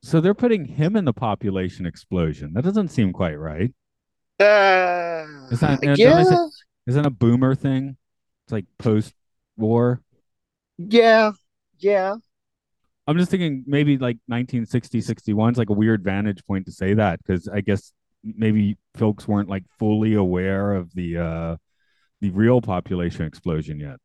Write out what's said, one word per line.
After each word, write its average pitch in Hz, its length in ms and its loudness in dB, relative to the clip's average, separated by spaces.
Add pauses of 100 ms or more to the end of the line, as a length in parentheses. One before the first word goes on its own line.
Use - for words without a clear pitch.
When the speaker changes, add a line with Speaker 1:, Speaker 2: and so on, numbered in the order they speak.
Speaker 1:
So 160 200 0
they're 185 120 2
putting 214 320 0
him 156 300 -2
in 202 100 0
the 123 80 0
population 95 720 -4
explosion. 80 680 -4
That 113 100 -2
doesn't 196 260 -2
seem 101 240 0
quite 85 220 -4
right. 80 380 -6 (680)
Speaker 2:
Uh, 185 880 4 (240)
Speaker 1:
Is 123 100 -2
that, 143 220 2
Speaker 2:
yeah. - 40 -2
Speaker 1:
uh, 143 120 2
don't 254 180 8
they 359 80 6
say, 359 140 6 (500)
is 123 80 -2
that 147 100 0
a 147 40 2
boomer 123 460 2
thing? 135 420 -4 (480)
It's - 60 -12
like 104 140 -6 (120)
post-war? 113 1200 -2 (760)
Speaker 2:
Yeah, 220 560 4 (460)
yeah. 196 360 0 (920)
Speaker 1:
I'm 151 100 0
just 180 120 0
thinking 160 380 -2
maybe, 143 300 2
like, 123 200 -2 (100)
nineteen 120 380 -4
sixty, - 360 -4
sixty-one 110 520 0
is, 120 40 -2
like, 110 120 -2
a 104 40 2
weird 107 300 2
vantage 101 420 -4
point 95 200 -6
to 90 60 -16
say 95 240 -2
that, 101 280 0
'cause 92 240 -4
I 101 140 -6
guess 98 320 -4 (300)
maybe 107 540 -2 (180)
folks 107 320 -2
weren't, 104 220 -2
like, 95 140 -8 (140)
fully 107 380 0
aware 98 580 -2
of 90 220 -6
the, 87 220 -6
uh, 82 400 -6 (640)
the 101 100 -4
real 113 300 2
population 87 640 -6
explosion 78 540 -8
yet. 71 260 -14